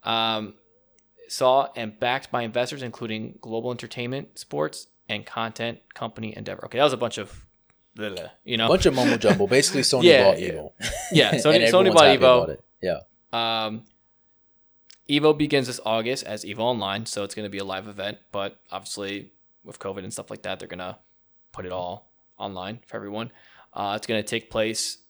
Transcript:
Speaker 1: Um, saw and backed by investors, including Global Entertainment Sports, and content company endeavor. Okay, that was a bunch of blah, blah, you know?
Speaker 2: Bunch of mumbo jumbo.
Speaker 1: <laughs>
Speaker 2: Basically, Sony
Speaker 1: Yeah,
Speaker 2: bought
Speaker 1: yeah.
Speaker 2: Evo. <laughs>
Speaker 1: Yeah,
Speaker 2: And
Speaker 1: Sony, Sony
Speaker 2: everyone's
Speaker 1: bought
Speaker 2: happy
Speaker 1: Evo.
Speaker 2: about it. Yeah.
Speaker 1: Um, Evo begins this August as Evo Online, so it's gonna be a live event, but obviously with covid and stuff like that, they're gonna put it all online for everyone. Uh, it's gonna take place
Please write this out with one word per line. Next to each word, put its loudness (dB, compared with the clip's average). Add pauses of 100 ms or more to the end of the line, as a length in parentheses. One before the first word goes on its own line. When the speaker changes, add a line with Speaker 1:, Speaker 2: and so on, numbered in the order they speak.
Speaker 1:
Um, -2 (720)
saw 4
and -8
backed -4
by -2
investors, -4
including -10
Global -6
Entertainment -10
Sports, -6 (220)
and -6
content -8 (140)
company -10
endeavor. -12
Okay, -8
that 4
was 4
a -6
bunch -4
of -14 (500)
blah, -8
blah, -12 (160)
you -4
know? 0
Speaker 2:
Bunch 4
of 6
mumbo 2
jumbo. 4
Speaker 1:
<laughs> 4
Speaker 2:
Basically, 0
Sony 2
Speaker 1:
Yeah, 10
Speaker 2:
bought 6
Speaker 1:
yeah. -4
Speaker 2:
Evo. -10 (200)
<laughs> -8
Speaker 1:
Yeah, 6
Speaker 2:
And 2
Speaker 1:
Sony, -4
Sony 6
Speaker 2:
everyone's 6
Speaker 1:
bought 10
Speaker 2:
happy 8
Speaker 1:
Evo. 8
Speaker 2:
about -6
it. -10 (180)
Yeah. -2 (680)
Speaker 1:
Um, -8 (1300)
Evo 4
begins 0
this -8
August -2
as -10
Evo -10
Online, -2
so -6
it's -10
gonna -8
be -8
a -6
live -8
event, -10 (140)
but -6 (120)
obviously -10 (320)
with -20
covid -10
and -12
stuff -14
like -14
that, -8
they're -14
gonna -12 (540)
put -14
it -10
all -10 (260)
online -10
for -14
everyone. -10 (420)
Uh, -4
it's -8
gonna -2
take -6
place -4 (120)